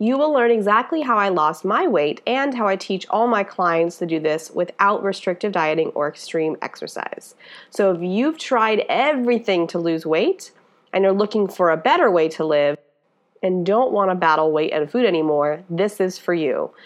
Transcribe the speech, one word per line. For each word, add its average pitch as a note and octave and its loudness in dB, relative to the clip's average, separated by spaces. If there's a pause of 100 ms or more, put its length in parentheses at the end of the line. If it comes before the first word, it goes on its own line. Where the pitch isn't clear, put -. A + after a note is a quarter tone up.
You A#3+ 0
will D4+ 2
learn A#3+ 4
exactly A#3 0
how B3+ 0
I G3+ 2
lost E3 0
my A#3 0
weight D3+ 0
and C4+ -2
how A#3 -2
I G3 0
teach F#3+ -6
all A3+ 2
my G#3 0
clients E3+ -2
to F3+ -6
do D#3+ -2
this D#3 -4
without G3 0
restrictive G3 -4
dieting D#3+ 0
or D3 -2
extreme - -4
exercise. - -12 (340)
So F#3+ 2
if E3+ -6
you've A3+ -2
tried A3 0
everything A#3 0
to F3 -4
lose E3 -2
weight F#3 0 (420)
and F#3+ 2
you're G3 4
looking G3+ 0
for F3+ 0
a D#3+ 2
better C#4 4
way E3 4
to D#3+ -4
live, D3 2 (680)
and F#3 0
don't A3+ 2
want G3+ 2
to F#3 2
battle D#3+ 2
weight D3+ 0
and D3+ -2
food B3 0
anymore, D#3 0
this F#3+ -2
is F#3 -2
for - -4
you. C3 -2 (160)